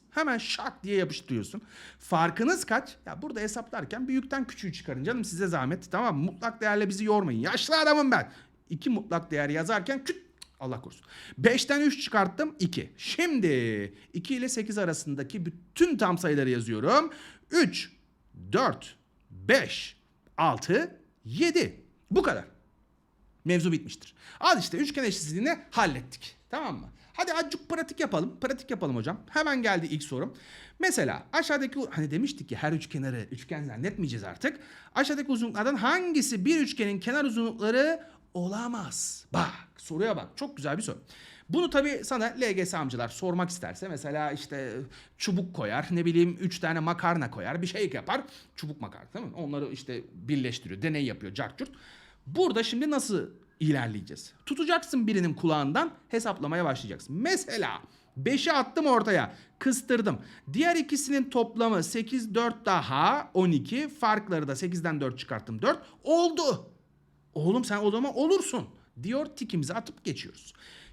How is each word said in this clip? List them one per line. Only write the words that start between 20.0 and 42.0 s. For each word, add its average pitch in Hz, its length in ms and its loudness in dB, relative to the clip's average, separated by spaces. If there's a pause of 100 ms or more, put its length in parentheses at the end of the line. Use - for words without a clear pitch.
altı, 160 600 2 (260)
yedi. 233 600 2 (260)
Bu 359 120 4
kadar. 117 220 0 (1000)
Mevzu 175 260 4
bitmiştir. - 420 -6 (260)
Al 320 200 4
işte - 180 -4
üçgen 285 260 -2
eşitsizliğini 196 560 -2 (120)
hallettik. 143 640 -2 (140)
Tamam 233 300 -6
mı? - 100 -14 (240)
Hadi 349 200 -2
azıcık - 360 -4
pratik 330 300 -4
yapalım. 254 420 -2
Pratik 262 300 -4
yapalım 160 240 -2
hocam. 131 340 -4
Hemen 294 320 2
geldi 190 300 2
ilk 151 120 -4
sorum. 147 300 -6 (460)
Mesela 165 540 0
aşağıdaki, 285 460 0 (120)
hani 156 200 -2
demiştik 233 380 -4
ki 117 60 -8
her 151 180 0
üç - 160 -4
kenarı 131 420 -6
üçgen 147 320 -10
zannetmeyeceğiz 127 600 -4
artık. 95 360 -6 (360)
Aşağıdaki 277 360 0
uzunluklardan 233 440 0
hangisi 262 720 2
bir 320 140 4
üçgenin 202 400 0
kenar 277 260 0
uzunlukları 226 800 2 (300)
olamaz? 196 1000 -6
Bak, 170 160 2 (280)
soruya 180 400 -2
bak. 92 180 -10
Çok 285 220 -8
güzel 143 200 -2
bir 220 60 -4
soru. - 140 -6 (520)
Bunu 339 200 2
tabii 285 340 2